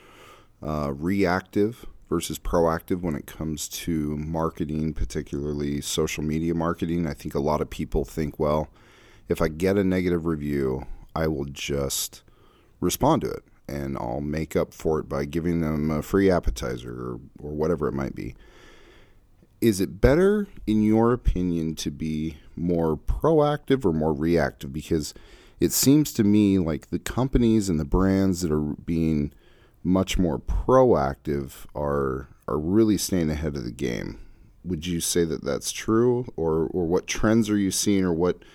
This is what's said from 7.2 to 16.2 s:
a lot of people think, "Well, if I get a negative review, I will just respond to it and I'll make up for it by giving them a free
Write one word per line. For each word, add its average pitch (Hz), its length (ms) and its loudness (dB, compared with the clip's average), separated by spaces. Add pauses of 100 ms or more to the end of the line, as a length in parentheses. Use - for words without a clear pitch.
a 76 60 0
lot 76 200 2
of - 80 -4
people 78 360 -2
think, 76 340 -6
"Well, 78 300 0 (600)
if - 140 0
I 82 60 2
get 87 280 0
a 101 60 4
negative 90 420 2
review, 71 640 -2 (300)
I 80 100 0
will 71 200 -2
just 69 760 -6 (580)
respond 123 420 2
to - 80 -4
it - 120 -10 (260)
and 69 300 -6
I'll 60 220 -6
make 76 340 -6
up 82 180 0
for 78 280 0
it - 80 -8
by 71 160 -2
giving 82 360 0
them 78 300 0
a 78 100 0
free 98 300 4